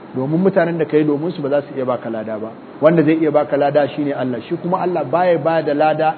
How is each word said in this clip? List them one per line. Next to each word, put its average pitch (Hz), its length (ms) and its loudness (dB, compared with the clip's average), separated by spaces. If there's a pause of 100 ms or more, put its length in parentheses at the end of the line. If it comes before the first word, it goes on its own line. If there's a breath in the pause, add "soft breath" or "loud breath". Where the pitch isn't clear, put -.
(140)
Domin 139 240 -2
mutanen 180 400 2
da 156 60 2
ka 151 120 0
yi 156 80 4
domin 147 280 0
su 156 100 -10
ba 135 60 -4
za 143 140 2
su 135 120 -12
iya 131 100 -4
baka 123 240 -4
lada 110 300 -6
ba. 110 140 -10 (280)
Wanda 165 220 4
zai 160 160 4
iya 156 140 2
baka 147 240 2
lada 143 320 2
shi 147 160 -4
ne 139 80 -4
Allah. 127 260 -4 (100)
Shi 170 140 -4
kuma 180 160 -2
Allah 175 260 -2
baya 170 340 2
ba 160 220 2
da 147 140 0
lada 156 440 2